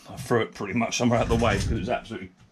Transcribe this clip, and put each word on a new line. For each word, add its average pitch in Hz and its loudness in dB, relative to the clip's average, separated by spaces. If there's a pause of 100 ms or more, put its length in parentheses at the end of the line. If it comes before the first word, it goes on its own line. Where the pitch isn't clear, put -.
I 95 -16
threw 117 2
it - -4
pretty 101 -6
much 117 0
somewhere 120 4
out 117 0
the 120 2
way 113 2
because 95 0
it 113 0
was 104 -4
absolutely - -6 (200)